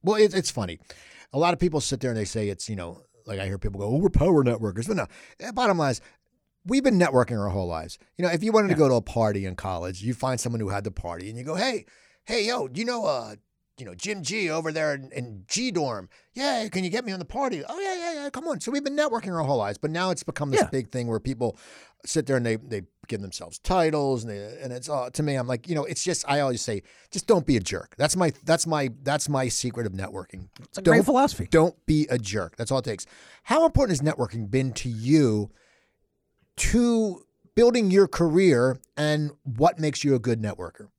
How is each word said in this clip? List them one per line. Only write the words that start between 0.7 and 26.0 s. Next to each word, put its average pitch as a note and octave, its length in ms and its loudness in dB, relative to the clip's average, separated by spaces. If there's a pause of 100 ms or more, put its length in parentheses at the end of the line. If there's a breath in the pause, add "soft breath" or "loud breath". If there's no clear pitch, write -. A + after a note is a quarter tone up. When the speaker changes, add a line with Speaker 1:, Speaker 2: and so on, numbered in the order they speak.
Speaker 1:
A C3+ 40 -2
lot E3+ 160 4
of - 60 -4
people D#3+ 220 0
sit B2+ 180 -4
there C3 100 -2
and A2+ 80 -2
they G#2+ 80 -2
say G#2 240 -4
it's, F#2+ 180 -8
you A2 80 -6
know, F2 280 -10 (240)
like, G2+ 120 -8
I G2 60 -4
hear F#2+ 140 -6
people G2 200 -4
go, G2+ 60 -4
"Oh, A#2 120 0
we're F#3 120 4
power D#3 340 6
networkers." A2+ 440 -2
But G#3 100 -2
no, G#2+ 100 -4 (320 loud breath)
eh, A#3+ 120 -12
bottom G#3 260 2
line C#3+ 140 2
is, A#2 100 -4 (640 soft breath)
we've B3+ 180 2
been B3 140 6
networking B2+ 420 4
our G2+ 100 0
whole F#2 180 -2
lives. E2 320 -8 (180)
You F3 80 -2
know, E3+ 60 2
if E3+ 120 0
you A3 80 0
wanted G#3+ 180 4
to E3+ 40 4
Speaker 2:
Yeah. D3+ 60 0
Speaker 1:
go C#3+ 100 6
to B2+ 60 4
a A2+ 60 4
party G2+ 440 0
in F#2 100 -6
college, F#2 460 -6
you A#2 140 -4
find C3 240 -4
someone A#2 220 -4
who G2 80 -4
had G2+ 140 -4
the G2+ 80 -6
party F2 380 -10
and A2+ 80 -12
you B2 60 -12
go, D#3 120 -6
"Hey, A3 300 -2 (400 soft breath)
hey, A3 220 -2
yo, G3+ 200 -4
do B2+ 120 -10
you A#3 60 -4
know, A#3+ 200 -4
uh, A#2 300 -4 (420)
you B2+ 80 -16
know, F2+ 100 -16
Jim G3 260 -8
G F3 280 -4
over D#3+ 220 -4
there D#3 220 -2
in, C3+ 180 -10
in A#2 360 -10
G A#3+ 240 -2
dorm? B2 360 -4 (260 soft breath)
Yeah, B3 340 -2
can F#3 160 -4
you F3 80 -4
get A#3+ 120 -4
me G#3+ 80 -8
on F#3 80 -6
the F3 60 -8
party?" B3 420 -4
"Oh, D#4+ 120 -8
yeah, G4 160 -4
yeah, E4+ 280 -6
yeah, C#4+ 60 -6
come C#4+ 180 -8
on." B3+ 120 -4
So A#3 120 -6
we've C#4+ 120 -2
been C#4+ 120 -4
networking A3+ 400 -2
our D#3+ 80 0
whole C3+ 140 0
lives, G#2 200 -2
but D3+ 140 -4
now F3+ 200 0
it's - 120 -4
become - 280 -6
this C#3 100 4
Speaker 2:
Yeah. - 80 0
Speaker 1:
big C3 220 -4
thing A#2+ 160 -4
where A2+ 120 -2
people A#2+ 380 -4 (460 loud breath)
sit - 220 -2
there C3+ 120 2
and A#2+ 80 0
they, A2+ 100 2
they A2+ 260 -8 (260)
give G#2 140 -6
themselves F2 380 -14
titles D3+ 640 2
and A#2 80 -8
they, G#2 280 -10
and B2+ 140 -10
it's B2+ 160 -12
all, B2+ 220 -4
to - 100 -4
me, A#2+ 140 0
I'm A#2+ 100 -2
like, B2 220 -4
you F3 80 -2
know, D#3 100 0
it's - 180 -6